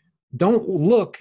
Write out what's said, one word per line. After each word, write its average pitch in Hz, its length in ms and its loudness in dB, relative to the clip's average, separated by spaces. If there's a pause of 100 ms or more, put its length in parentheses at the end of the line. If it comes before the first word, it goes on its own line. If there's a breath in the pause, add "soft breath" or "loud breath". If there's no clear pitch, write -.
(360)
Don't 214 320 0
look 190 520 0